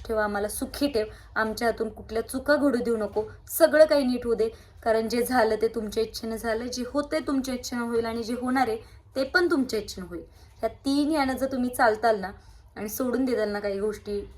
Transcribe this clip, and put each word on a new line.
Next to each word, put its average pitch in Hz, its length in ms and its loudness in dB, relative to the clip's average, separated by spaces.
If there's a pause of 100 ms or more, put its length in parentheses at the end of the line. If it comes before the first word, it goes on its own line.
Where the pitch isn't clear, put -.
ठेव, 226 120 -2
आम्हाला 208 300 0
सुखी 269 400 -4
ठेव, 214 180 0 (300)
आमच्या 220 320 0
हातून 220 200 -2
कुठल्या 220 400 -6
चुका 262 280 2
घडू 262 220 2
देऊ 233 180 0
नको, 214 260 -2 (360)
सगळं 311 260 8
काही 294 200 6
नीट 247 220 0
होऊ 233 80 2
दे, 220 140 2 (340)
कारण 226 260 2
जे 233 140 0
झालं 233 400 2
ते 226 60 4
तुमच्या 220 340 -2
इच्छेनं 226 340 -6
झालं, 226 300 -2
जे 247 200 -6
होतंय 285 400 -2
तुमच्या 269 280 -2
इच्छेनं 247 280 -6
होईल 233 240 0
आणि 226 160 -4
जे 226 120 -6
होणार 247 340 0
आहे 220 80 -2 (400)
ते 269 80 0
पण 349 260 2
तुमच्या 254 300 0
इच्छेनं 185 280 -8
होईल." 170 160 -10 (360)
ह्या 226 100 -2
तीन 277 420 0
यानं 269 240 2
जर 262 160 -2
तुम्ही 247 180 0
चालताल 220 500 4
ना 185 100 -8 (460)
आणि 208 120 -8
सोडून 247 360 -2
देताल 214 240 0
ना 208 120 -4
काही 202 200 -2
गोष्टी 208 580 -6